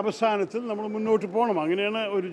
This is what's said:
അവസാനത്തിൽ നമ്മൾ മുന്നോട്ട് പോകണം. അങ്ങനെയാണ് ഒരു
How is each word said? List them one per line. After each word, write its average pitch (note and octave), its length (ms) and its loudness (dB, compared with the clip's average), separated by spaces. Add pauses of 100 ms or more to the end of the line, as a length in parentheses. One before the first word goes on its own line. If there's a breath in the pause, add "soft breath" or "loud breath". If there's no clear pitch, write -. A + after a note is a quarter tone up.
അവസാനത്തിൽ G#3 600 0 (100)
നമ്മൾ G#3+ 140 -4 (100)
മുന്നോട്ട് A3 320 2 (100)
പോകണം. A3+ 260 2
അങ്ങനെയാണ് G3+ 400 0 (140)
ഒരു F#3 140 0